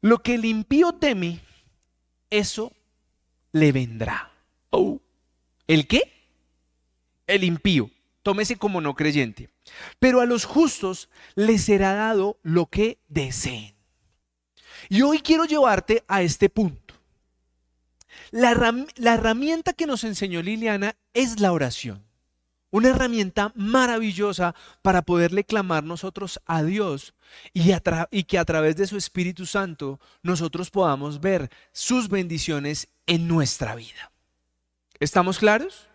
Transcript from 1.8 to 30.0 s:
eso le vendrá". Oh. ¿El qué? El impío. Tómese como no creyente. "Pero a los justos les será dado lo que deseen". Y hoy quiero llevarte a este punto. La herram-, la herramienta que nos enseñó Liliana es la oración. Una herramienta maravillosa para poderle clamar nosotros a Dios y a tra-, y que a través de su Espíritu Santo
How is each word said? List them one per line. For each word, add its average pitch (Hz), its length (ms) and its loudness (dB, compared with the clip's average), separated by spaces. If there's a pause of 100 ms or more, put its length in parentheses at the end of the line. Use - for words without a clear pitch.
eso 214 420 -4 (800)
le 156 200 4
vendrá". 113 580 -6 (400)
Oh. - 300 0 (680)
¿El 156 200 2
qué? 285 260 0 (1120)
El 190 180 0
impío. 165 460 0 (320)
Tómese 208 340 -2
como 190 240 -4
no 147 140 -4
creyente. 147 560 -2 (480)
"Pero 254 220 4
a 240 60 2
los 240 180 0
justos 220 640 0 (260)
les 214 300 2
será 196 300 2
dado 208 480 -2
lo 165 240 0
que 214 320 -2 (100)
deseen". 127 680 -6 (1120)
Y 202 140 4
hoy 294 180 4
quiero 320 240 2
llevarte 240 640 2
a 190 140 0
este 175 280 2
punto. 190 440 -4 (1400)
La 240 220 4
herram-, 240 440 0
la 233 180 4
herramienta 262 580 0
que 330 140 -4
nos 262 180 -4
enseñó 190 380 -6
Liliana 214 540 -4 (180)
es 233 260 0
la 190 120 4
oración. 120 520 -4 (680)
Una 226 140 6
herramienta 226 680 0
maravillosa 208 1000 0 (300)
para 185 200 2
poderle 175 420 0
clamar 185 400 -2
nosotros 180 600 -10
a 165 200 -2
Dios 175 500 -4 (380)
y 175 180 4
a 180 100 2
tra-, 165 300 -2
y 196 140 -2
que - 120 -2
a 170 80 2
través 156 300 2
de 190 140 -2
su 208 80 -8
Espíritu 180 500 -6
Santo 156 540 -6 (240)